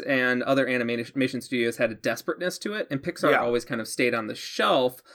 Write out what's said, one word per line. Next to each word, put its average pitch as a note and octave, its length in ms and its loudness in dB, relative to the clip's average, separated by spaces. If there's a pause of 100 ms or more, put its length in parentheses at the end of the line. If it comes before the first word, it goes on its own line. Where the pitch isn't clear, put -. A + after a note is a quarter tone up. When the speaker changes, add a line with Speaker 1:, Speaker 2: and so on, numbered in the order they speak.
Speaker 1:
and B2+ 360 2
other C3+ 240 2
animation B2 760 0
studios A#2 360 0
had A#2 140 2
a G#2+ 40 -8
desperateness E3+ 640 -4
to G#3 140 -6
it, G#3+ 160 -4
and - 140 -4
Pixar E3+ 280 0
Speaker 2:
Yeah. C3 100 4
Speaker 1:
always A#2+ 240 0
kind A#2+ 160 -4
of A2 80 -8
stayed B2 260 2
on A2 120 -4
the A#2 80 -6
shelf, D#3+ 640 0 (140)